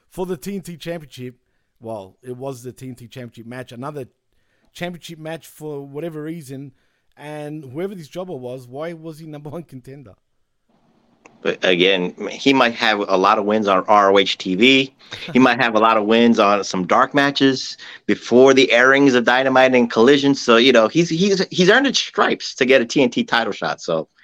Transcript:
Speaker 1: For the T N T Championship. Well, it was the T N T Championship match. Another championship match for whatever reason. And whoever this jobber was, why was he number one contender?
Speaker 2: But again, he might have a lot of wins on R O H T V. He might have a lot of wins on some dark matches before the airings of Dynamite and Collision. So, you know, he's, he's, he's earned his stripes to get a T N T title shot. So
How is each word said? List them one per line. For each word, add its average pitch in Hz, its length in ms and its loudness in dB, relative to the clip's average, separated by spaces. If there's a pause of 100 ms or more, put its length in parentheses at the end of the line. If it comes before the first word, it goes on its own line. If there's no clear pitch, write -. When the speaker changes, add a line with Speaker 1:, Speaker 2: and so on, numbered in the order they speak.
Speaker 1:
For 180 180 -8
the 180 100 -8
T 202 200 -12
N 185 40 -8
T 170 160 -16
Championship. 139 600 -14 (440)
Well, 107 420 -14
it 123 140 -14
was 127 260 -12
the 123 100 -16
T 131 160 -18
N 123 60 -14
T 120 140 -20
Championship 120 380 -18
match. 123 260 -16
Another 131 340 -14 (680)
championship 170 460 -14
match 160 300 -14
for 147 360 -14
whatever 151 380 -12
reason. 143 500 -14 (440)
And 151 480 -14
whoever 165 300 -10
this 160 140 -18
jobber 180 260 -12
was, 123 320 -14
why 151 260 -12
was 160 260 -16
he 160 80 -20
number 151 240 -16
one 165 120 -14
contender? 131 520 -20 (1300)
Speaker 2:
But - 220 -6
again, 90 500 0 (160)
he 135 220 0
might 120 220 2
have 110 260 -2
a 95 160 -2
lot 101 220 2
of 101 60 -4
wins 107 240 0
on 92 180 2
R 104 240 4
O 98 80 6
H 95 200 0
T 92 160 -4
V. 135 400 2 (380)
He 123 60 4
might 123 220 4
have 117 140 0
a 107 40 2
lot 113 180 4
of 107 100 -2
wins 117 320 4
on 101 260 2
some 92 220 -4
dark 120 280 2
matches 139 600 0 (300)
before 123 460 4
the 131 200 4
airings 131 420 4
of 120 100 2
Dynamite 131 500 4
and 120 160 2
Collision. 139 440 4
So, 120 220 2
you 127 160 4
know, 110 160 4
he's, 170 200 0
he's, 190 420 0
he's 175 200 2
earned 269 160 4
his 247 120 -2
stripes - 580 -4
to 135 80 0
get 131 160 4
a 117 60 -2
T 139 160 0
N 123 80 2
T 127 120 -4
title 113 300 -2
shot. 78 280 -8
So 80 280 -6 (160)